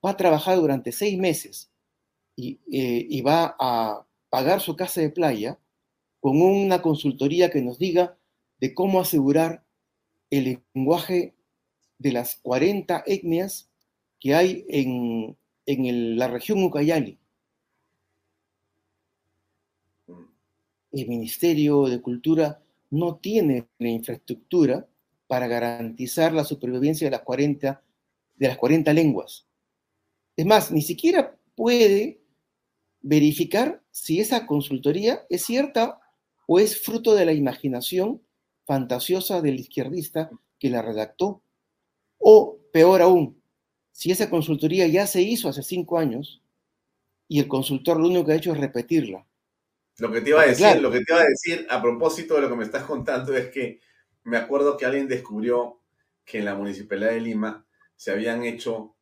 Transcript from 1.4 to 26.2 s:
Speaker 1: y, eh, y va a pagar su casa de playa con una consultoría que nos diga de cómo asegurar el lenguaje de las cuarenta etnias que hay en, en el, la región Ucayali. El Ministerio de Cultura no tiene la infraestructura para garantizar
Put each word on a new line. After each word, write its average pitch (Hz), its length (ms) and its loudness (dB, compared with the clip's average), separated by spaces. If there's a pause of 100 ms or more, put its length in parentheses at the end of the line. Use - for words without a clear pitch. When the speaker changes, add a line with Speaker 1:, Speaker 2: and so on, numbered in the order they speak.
Speaker 1:
y, - 220 -12 (120)
eh, 120 380 -2
y 147 140 -4
va 160 360 2
a 113 480 -2 (240)
pagar 147 300 0
su 165 160 -8
casa 180 240 -6
de 156 100 0
playa 135 480 -4 (640)
con 139 200 2
una 190 400 2
consultoría 151 720 0
que 147 100 -2
nos 123 180 -6
diga 180 380 0 (440)
de - 120 -4
cómo 190 280 0
asegurar 160 640 0 (640)
el 131 300 -2 (140)
lenguaje 156 600 -2 (640)
de 131 140 -2
las 120 240 -6
cuarenta 165 720 -2
etnias 185 600 -4 (520)
que 135 140 0
hay 180 340 2
en, 120 680 -4 (300)
en 135 200 -2
el, 117 300 -2
la 127 120 0
región 190 340 -2
Ucayali. 147 560 -2 (3750)
El 131 160 -8
Ministerio 143 800 0
de 120 120 -4
Cultura 151 640 -2 (280)
no 170 260 -2
tiene 165 500 0 (120)
la 117 100 -4
infraestructura 123 1000 -2 (400)
para 123 220 -2
garantizar 120 840 -2